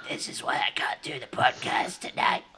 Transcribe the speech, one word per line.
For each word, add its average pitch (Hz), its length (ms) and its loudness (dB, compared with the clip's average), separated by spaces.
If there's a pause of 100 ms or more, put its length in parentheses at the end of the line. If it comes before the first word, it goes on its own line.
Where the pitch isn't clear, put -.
this - 200 -4
is - 140 -6
why 131 140 0
I 113 180 2
can't - 280 -2
do 156 160 -6
the 123 80 -8
podcast - 720 2
tonight. - 420 2 (160)